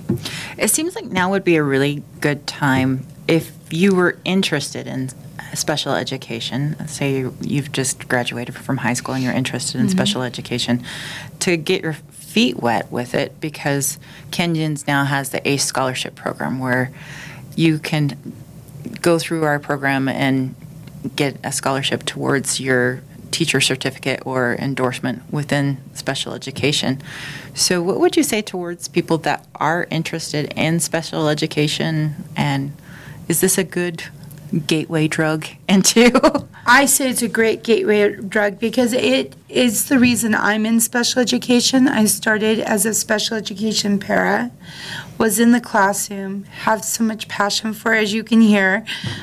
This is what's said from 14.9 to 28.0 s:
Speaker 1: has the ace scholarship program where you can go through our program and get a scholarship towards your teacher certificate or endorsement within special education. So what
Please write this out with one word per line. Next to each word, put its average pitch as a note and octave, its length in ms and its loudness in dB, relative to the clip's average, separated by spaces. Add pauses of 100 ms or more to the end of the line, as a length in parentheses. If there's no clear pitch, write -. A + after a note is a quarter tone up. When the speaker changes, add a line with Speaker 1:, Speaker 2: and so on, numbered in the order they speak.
Speaker 1:
has C#3 260 -2
the - 180 -4
ace C#3 160 0
scholarship - 520 -4
program - 420 -4
where B2+ 320 0 (640)
you D#3+ 240 4
can D3 380 -2 (840)
go E3+ 180 4
through D#3+ 260 -2
our D3 140 2
program C#3 500 0
and C3 460 0 (640)
get C#3+ 280 0
a B2+ 80 -6
scholarship C3+ 520 0
towards C3+ 560 0
your B2+ 400 2 (300)
teacher D3+ 300 0
certificate - 640 -2
or B2+ 320 2
endorsement B2+ 640 -2 (100)
within C#3 460 0 (160)
special - 400 -6
education. C#3 640 -2 (540)
So F3+ 280 2
what F3 180 0